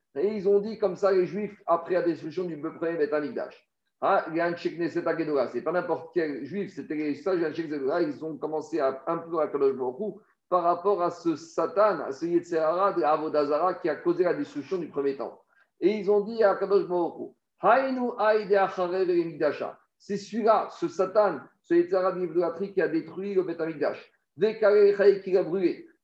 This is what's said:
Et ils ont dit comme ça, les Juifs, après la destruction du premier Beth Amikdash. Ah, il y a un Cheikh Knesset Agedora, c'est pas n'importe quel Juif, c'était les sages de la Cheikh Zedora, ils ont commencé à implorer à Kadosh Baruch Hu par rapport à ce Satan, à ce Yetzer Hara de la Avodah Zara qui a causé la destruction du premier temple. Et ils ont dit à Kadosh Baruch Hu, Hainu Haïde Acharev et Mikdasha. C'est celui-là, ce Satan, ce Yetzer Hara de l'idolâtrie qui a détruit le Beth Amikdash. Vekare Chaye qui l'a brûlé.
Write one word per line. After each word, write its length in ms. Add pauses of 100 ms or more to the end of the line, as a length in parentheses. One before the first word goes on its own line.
(160)
Et 120
ils 200
ont 120
dit 180
comme 180
ça, 160
les 140
Juifs, 400
après 300
la 80
destruction 400
du 180
premier 360
Beth 140
Amikdash. 560 (340)
Ah, 280
il 60
y 40
a 60
un 100
Cheikh 220
Knesset 300
Agedora, 400
c'est 160
pas 80
n'importe 420
quel 320
Juif, 300
c'était 180
les 220
sages 240
de 40
la 100
Cheikh 180
Zedora, 320
ils 200
ont 140
commencé 420
à 280
implorer 380
à 20
Kadosh 280
Baruch 240
Hu 200 (280)
par 140
rapport 400
à 80
ce 260
Satan, 680
à 100
ce 160
Yetzer 320
Hara 340
de 80
la 120
Avodah 340
Zara 260
qui 160
a 60
causé 300
la 100
destruction 420
du 120
premier 260
temple. 220 (420)
Et 140
ils 180
ont 80
dit 240
à 100
Kadosh 340
Baruch 320
Hu, 140 (320)
Hainu 440 (100)
Haïde 360
Acharev 540
et 140
Mikdasha. 560 (180)
C'est 200
celui-là, 500 (100)
ce 120
Satan, 500 (220)
ce 120
Yetzer 220
Hara 160
de 80
l'idolâtrie 540
qui 80
a 80
détruit 440
le 100
Beth 180
Amikdash. 500 (240)
Vekare 640
Chaye 240
qui 100
l'a 120
brûlé. 440 (160)